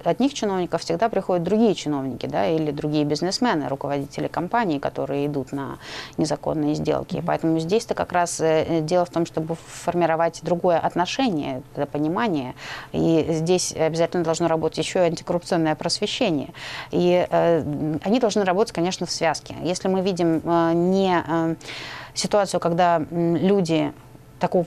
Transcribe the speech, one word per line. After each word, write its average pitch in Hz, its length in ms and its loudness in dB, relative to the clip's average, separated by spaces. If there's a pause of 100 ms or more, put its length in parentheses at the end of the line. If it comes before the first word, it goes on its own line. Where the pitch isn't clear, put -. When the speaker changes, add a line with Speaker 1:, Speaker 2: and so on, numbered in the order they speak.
Speaker 1:
одних 240 300 2
чиновников 185 480 -2
всегда 170 260 0
приходят 180 360 0
другие 214 300 4
чиновники, 135 520 -4
да, 160 220 0
или 156 240 0
другие 151 320 0
бизнесмены, 156 640 0
руководители 143 600 -4
компаний, 175 520 -2
которые 139 460 -2
идут 143 260 -4
на 135 260 -8 (400)
незаконные 151 560 -2
сделки. 151 420 -2
Speaker 2:
Мгм. 170 100 -4
Speaker 1:
Поэтому 160 340 0
здесь-то 196 340 0
как - 180 -4
раз, 175 280 0
э, 160 420 2
дело 175 220 2
в 175 60 -8
том, 170 160 0
чтобы 160 280 -4
формировать 165 880 -2
другое 170 360 2
отношение, 165 840 -2 (140)
это 139 100 -2
понимание. 156 680 -2 (380)
И 160 380 4
здесь 170 460 0
обязательно 165 480 2
должно 160 240 2
работать 160 300 0
ещё 165 260 0
и - 20 4
антикоррупционное 165 720 0
просвещение. 175 720 -2 (440)
И, 175 380 4
э, 170 320 4
м, 147 420 -2
они 208 160 2
должны 208 240 2
работать, 185 300 2
конечно, 175 320 -2
в - 60 -6
связке. - 420 -2 (100)
Если 180 240 -2
мы 190 140 2
видим, 170 420 2
э, 165 300 2
не, 185 300 4 (240)
э, 165 260 0 (600)
ситуацию, 185 460 0
когда, 170 360 4 (140)
м, 170 260 2
люди 160 560 2 (480)
такого 175 260 2